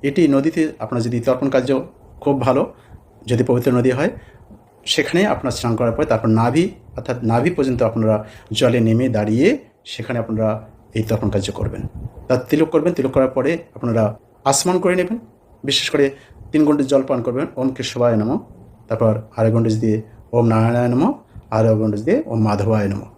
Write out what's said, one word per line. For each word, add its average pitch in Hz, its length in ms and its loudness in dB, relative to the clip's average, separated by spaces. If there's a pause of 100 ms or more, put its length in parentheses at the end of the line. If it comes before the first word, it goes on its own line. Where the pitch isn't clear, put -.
এটি 143 260 2
নদীতে 151 520 2
আপনারা 113 240 -4
যদি 120 160 -2
তর্পণ 131 300 0
কার্য 131 200 0 (520)
খুব 139 200 0
ভালো, 127 320 2 (520)
যদি 120 180 0
পবিত্র 127 280 0
নদী 123 200 2
হয়, 143 180 0 (760)
সেখানে 180 420 0
আপনারা 135 240 -2
স্নান 117 240 -2
করার 120 160 0
পরে 117 140 -2
তারপর 110 220 0
নাভি 120 440 2 (260)
অর্থাৎ 123 260 -6
নাভি 120 260 2
পর্যন্ত 131 340 0
আপনারা 110 420 0 (260)
জলে 120 280 2
নেমে 117 300 2
দাঁড়িয়ে 110 480 2 (280)
সেখানে 120 340 -8
আপনারা 110 480 -2 (260)
এই 110 100 -2
তর্পণ 110 260 -2
কার্য 98 220 -2
করবেন। - 360 -8 (400)
তা 127 100 2
তিলক 156 320 0
করবেন, 165 240 0
তিলক 131 180 -2
করার 131 160 2
পরে 131 300 -2 (180)
আপনারা 110 440 -2 (260)
আচমন 180 340 2
করে 180 160 0
নেবেন, 185 240 -2 (440)
বিশেষ - 260 -2
করে 143 220 2 (400)
তিন 151 140 4
গণ্ডি 147 180 2
জল 135 200 2
পান 131 180 -2
করবেন, 127 340 -4
ওম 131 140 -2
কেশবায় 120 460 0
নমঃ, 113 240 0 (480)
তারপর 113 340 2 (160)
আরেক 113 160 2
গণ্ডি 113 220 2
দিয়ে 110 260 0 (320)
ওম 120 120 4
নারায়ণায় 117 420 2
নমঃ, 147 260 2 (380)
আর 113 140 2
এক 110 120 4
গণ্ডি 107 260 -2
দিয়ে 226 220 0
ওম - 160 -2
মাধবায় 104 460 0
নমঃ। 98 180 -6 (120)